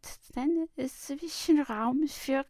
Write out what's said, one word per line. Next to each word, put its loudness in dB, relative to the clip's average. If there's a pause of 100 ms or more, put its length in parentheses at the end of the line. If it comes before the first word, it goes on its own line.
(360)
den 2 (200)
Zwischenraum 0
für -2